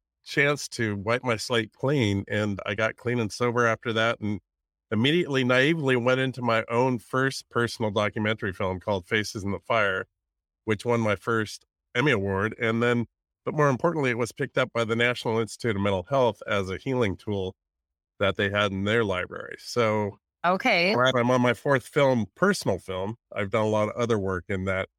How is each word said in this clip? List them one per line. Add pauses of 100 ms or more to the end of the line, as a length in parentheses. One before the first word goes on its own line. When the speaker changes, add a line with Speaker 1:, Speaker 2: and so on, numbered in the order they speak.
(240)
Speaker 1:
chance
to
wipe
my
slate
clean.
And
I
got
clean
and
sober
after
that
and (500)
immediately
naively
went
into
my
own
first
personal
documentary
film
called
Faces
in
the
Fire, (580)
which
won
my
first (300)
Emmy
Award.
And
then, (380)
but
more
importantly,
it
was
picked
up
by
the
National
Institute
of
Mental
Health
as
a
healing
tool (640)
that
they
had
in
their
library.
So (260)
Speaker 2:
Okay.
Speaker 1:
I'm
on
my
fourth
film,
personal
film. (160)
I've
done
a
lot
of
other
work
in
that, (100)